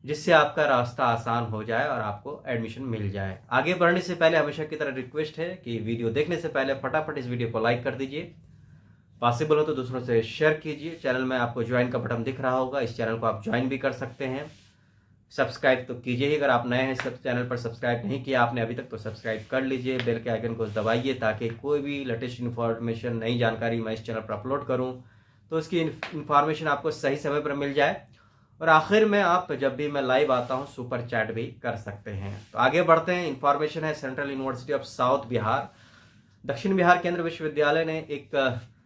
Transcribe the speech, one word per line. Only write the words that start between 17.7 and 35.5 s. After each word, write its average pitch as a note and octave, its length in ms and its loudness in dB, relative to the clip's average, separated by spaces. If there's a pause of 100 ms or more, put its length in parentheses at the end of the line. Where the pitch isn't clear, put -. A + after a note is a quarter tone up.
नहीं C3 180 -4
किया B2+ 180 2
आपने A#2+ 180 2
अभी A2+ 140 -2
तक - 160 -8
तो A2+ 80 -8
सब्सक्राइब A2 520 -6
कर C3 120 0
लीजिए, C3 360 -2
बेल A#2 240 0
के B2 80 -4
आइकन A2+ 240 -2
को A2+ 120 -2
दबाइए A2+ 480 0
ताकि A2 340 -2
कोई C#3+ 320 -2
भी C#3 240 -6
लेटेस्ट A#2+ 360 -6
इन्फॉर्मेशन, A#2 760 -2
नई A#2 220 0
जानकारी A#2 420 0
मैं A2 120 -4
इस A2 120 -6
चैनल A2 160 -4
पर G#2+ 140 -6
अपलोड C3 320 -4
करूं B2+ 340 -2 (500)
तो D#3+ 80 0
उसकी D#3+ 220 0
इन्फ-, - 340 -4
इन्फॉर्मेशन D3+ 540 2
आपको C#3+ 220 0
सही C#3+ 260 0
समय D3 240 -2
पर C#3+ 120 -2
मिल C#3+ 220 -2
जाए। D3+ 320 2 (540)
और D#3+ 80 2
आखिर E3+ 360 8
में G3+ 180 4
आप F3 300 2
जब C3 240 0
भी D3 120 -2
मैं C#3+ 140 -2
लाइव C3 300 4
आता B2 220 0
हूं C3+ 120 -4
सुपर B2 340 -8
चैट A2+ 320 -2
भी A2+ 140 -4
कर A#2 300 -6
सकते G2+ 340 -12
हैं। G2 420 -8
तो - 60 -4
आगे C3+ 240 4
बढ़ते E3 300 4
हैं। F3+ 160 -2
इन्फॉर्मेशन D3 560 0
है D3+ 100 -2
Central C#3 320 -6
University C3+ 440 -6
of C#3 120 0 (180)
South B2+ 260 2
बिहार, A#2+ 460 -2 (720)